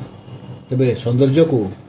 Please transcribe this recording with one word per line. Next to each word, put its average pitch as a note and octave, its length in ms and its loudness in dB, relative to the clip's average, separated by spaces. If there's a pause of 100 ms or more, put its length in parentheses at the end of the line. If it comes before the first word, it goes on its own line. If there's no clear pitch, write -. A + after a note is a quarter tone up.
(720)
ତେବେ B2+ 240 0 (100)
ସୌନ୍ଦର୍ଯ୍ୟକୁ C3 680 2 (180)